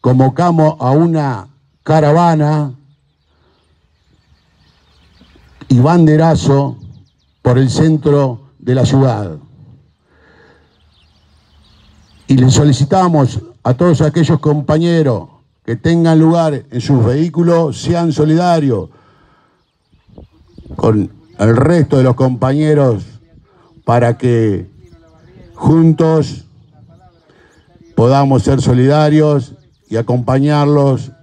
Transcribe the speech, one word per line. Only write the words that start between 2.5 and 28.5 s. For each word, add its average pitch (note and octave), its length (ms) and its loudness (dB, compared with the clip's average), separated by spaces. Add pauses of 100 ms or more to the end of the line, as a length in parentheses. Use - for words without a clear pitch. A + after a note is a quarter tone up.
y B2 100 4
banderazo D3+ 960 2 (640)
por B2 160 0
el C3 140 2
centro D3 880 0
de B2 160 -4
la B2+ 100 0
ciudad. A2 540 -2 (3000)
Y C3+ 100 2
le B2+ 140 4
solicitamos D3 920 0 (240)
a B2 100 0
todos F3 260 0
aquellos D#3 380 0
compañeros D3+ 920 -2 (360)
que A#2 120 -6
tengan E3 420 0
lugar D#3+ 520 0
en A#2+ 100 -6
sus B2+ 240 0
vehículos, E3 760 -2
sean E3+ 320 -2
solidarios D#3 760 0 (1900)
con G#2 360 -2 (260)
el A2+ 180 2
resto D3+ 420 2
de C3 60 2
los B2+ 100 0
compañeros C3 880 -2 (800)
para A#2+ 320 0
que A2 540 -2 (840)
juntos D#3+ 920 0 (1500)
podamos C3+ 480 2
ser C#3 200 -2